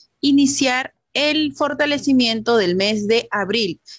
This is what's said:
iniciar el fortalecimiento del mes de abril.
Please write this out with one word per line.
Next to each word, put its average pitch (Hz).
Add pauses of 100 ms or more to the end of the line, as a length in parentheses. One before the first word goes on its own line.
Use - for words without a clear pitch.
(200)
iniciar 277 (200)
el 302
fortalecimiento 262
del 180
mes 208
de 226
abril. 202 (200)